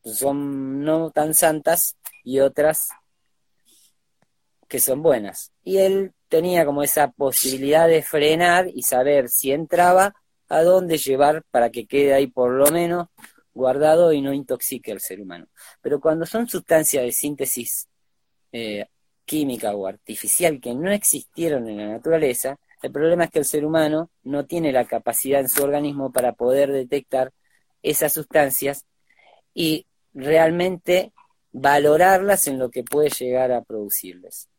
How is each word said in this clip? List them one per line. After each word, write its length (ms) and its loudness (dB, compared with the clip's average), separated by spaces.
son 800 -6
no 280 -2
tan 220 -2
santas 600 0
y 140 -2
otras 500 0
que 140 -4
son 200 0
buenas. 520 0
Y 140 -2
él 340 2
tenía 380 2
como 180 -2
esa 280 2
posibilidad 760 2
de 140 4
frenar 680 2
y 160 -10
saber 460 2
si 240 -2
entraba, 600 4
a 140 2
dónde 340 4
llevar 540 0
para 180 2
que 180 -10
quede 260 2
ahí 140 4
por 240 0
lo 180 4
menos 380 -2
guardado 600 4
y 80 0
no 120 -4
intoxique 600 -8
al 80 -12
ser 200 -12
humano. 260 -18
Pero 180 -2
cuando 260 0
son 220 -4
sustancias 560 0
de 80 -4
síntesis, 800 -6
eh, 320 -8
química 500 -4
o 120 -6
artificial 720 -4
que 120 -8
no 180 -6
existieron 760 -4
en 100 -10
la 100 -8
naturaleza, 680 -2
el 120 -10
problema 320 2
es 60 -16
que 80 0
el 60 -2
ser 200 -2
humano 440 0
no 220 -6
tiene 260 -2
la 140 2
capacidad 560 -2
en 80 -4
su 140 -2
organismo 500 -4
para 180 0
poder 400 0
detectar 640 -4
esas 300 -2
sustancias 720 -2
y 320 -4
realmente 960 0
valorarlas 960 4
en 100 -4
lo 140 -2
que 140 -8
puede 240 0
llegar 420 -2
a 120 -2
producirles. 840 -10